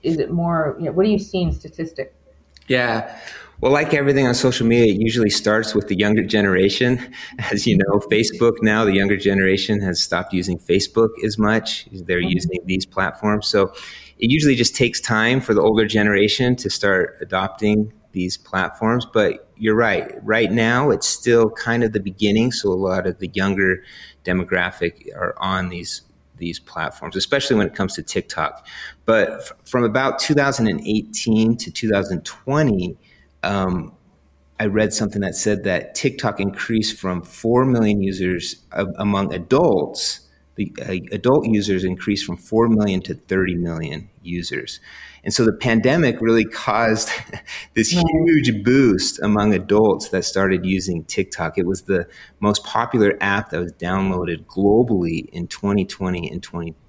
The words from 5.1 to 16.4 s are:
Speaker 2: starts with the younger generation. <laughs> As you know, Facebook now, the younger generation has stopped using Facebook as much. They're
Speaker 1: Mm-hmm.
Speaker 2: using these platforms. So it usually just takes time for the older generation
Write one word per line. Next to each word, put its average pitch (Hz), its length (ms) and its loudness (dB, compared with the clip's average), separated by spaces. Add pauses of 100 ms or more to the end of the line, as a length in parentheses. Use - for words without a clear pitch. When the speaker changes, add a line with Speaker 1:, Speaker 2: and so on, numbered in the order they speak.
Speaker 2:
starts 107 440 0
with 104 140 0
the 98 80 0
younger 104 280 2
generation. 101 880 2 (120)
<laughs> - 120 -16 (140)
As 104 140 -2
you 107 100 4
know, 98 240 4 (100)
Facebook 113 520 2
now, 110 220 4
the 101 80 4
younger 98 240 2
generation 98 680 2
has 90 180 -2
stopped - 320 -2
using 90 260 -2
Facebook 107 520 2 (140)
as 107 140 -4
much. 107 540 0
They're 90 260 -4
Speaker 1:
Mm-hmm. 87 100 0
Speaker 2:
using 87 360 -2
these 92 220 -2
platforms. 104 600 -2
So 196 260 2 (460)
it 117 120 2
usually 147 260 4
just 117 180 0
takes 120 260 0
time 117 400 2
for 117 140 0
the 104 60 4
older 110 260 4
generation 104 680 2